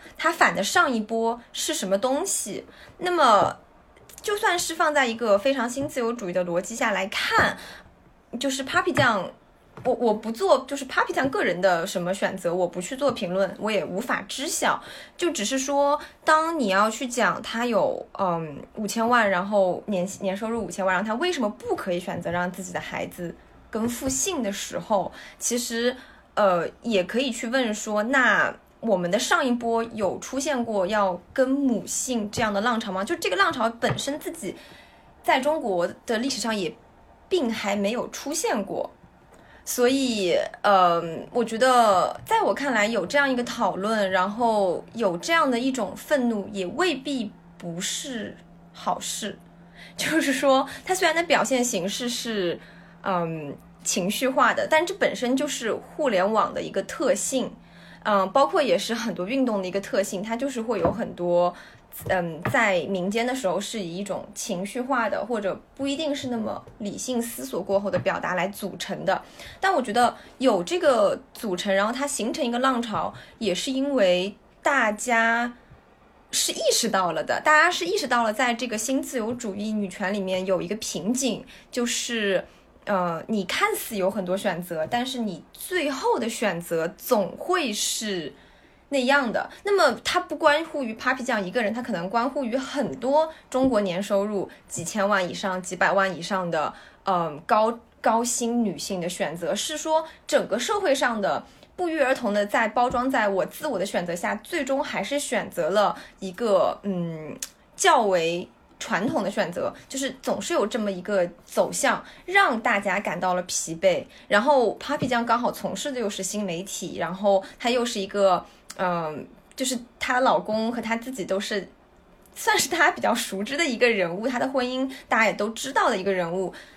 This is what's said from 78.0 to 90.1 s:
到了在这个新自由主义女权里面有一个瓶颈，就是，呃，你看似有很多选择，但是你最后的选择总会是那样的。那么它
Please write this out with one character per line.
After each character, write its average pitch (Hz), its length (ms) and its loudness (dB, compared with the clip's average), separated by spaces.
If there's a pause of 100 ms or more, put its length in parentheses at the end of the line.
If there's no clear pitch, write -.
到 240 180 2
了 214 100 0
在 247 200 0
这 233 140 -4
个 220 100 -4
新 269 240 -2
自 269 160 -8
由 220 140 -2
主 233 240 -6
义 208 160 -6
女 208 160 -2
权 190 260 -4
里 208 60 -2
面 185 260 -2
有 185 160 2
一 170 60 -4
个 175 80 -4
瓶 196 380 -4
颈， 254 320 -2 (260)
就 240 140 -2
是， 214 580 0 (420)
呃， 180 420 -2
你 202 180 -2
看 415 280 0
似 - 220 -6
有 190 160 2
很 196 140 -4
多 180 100 0
选 190 260 -2
择， 165 240 -4
但 240 200 -2
是 262 140 -4
你 196 220 -4 (120)
最 330 360 -2
后 330 300 0
的 226 80 -2
选 202 320 -2
择 165 260 -2 (120)
总 - 400 2
会 330 340 0
是 196 640 -4 (560)
那 269 160 0
样 269 260 4
的。 - 180 -4 (140)
那 403 80 0
么 320 320 6
它 - 160 0